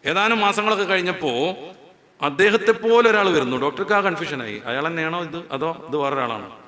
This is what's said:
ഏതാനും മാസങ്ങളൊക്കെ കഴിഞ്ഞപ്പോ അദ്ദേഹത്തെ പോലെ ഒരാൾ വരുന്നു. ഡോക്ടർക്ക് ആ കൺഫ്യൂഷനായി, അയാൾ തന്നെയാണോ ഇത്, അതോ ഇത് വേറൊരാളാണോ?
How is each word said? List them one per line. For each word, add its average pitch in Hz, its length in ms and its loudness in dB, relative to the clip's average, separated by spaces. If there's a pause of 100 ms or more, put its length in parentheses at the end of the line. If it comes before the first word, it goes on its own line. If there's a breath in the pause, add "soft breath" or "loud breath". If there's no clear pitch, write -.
ഏതാനും 208 340 2
മാസങ്ങളൊക്കെ 202 440 2
കഴിഞ്ഞപ്പോ 180 680 0 (680)
അദ്ദേഹത്തെ 202 500 2
പോലെ 226 380 4
ഒരാൾ 202 200 4
വരുന്നു. 131 260 0
ഡോക്ടർക്ക് 147 360 -2
ആ 202 80 4
കൺഫ്യൂഷനായി, 147 680 -4
അയാൾ 135 200 -4
തന്നെയാണോ 165 360 -4
ഇത്, 165 200 -10 (100)
അതോ 156 360 -6
ഇത് 151 80 -4
വേറൊരാളാണോ? 135 720 -4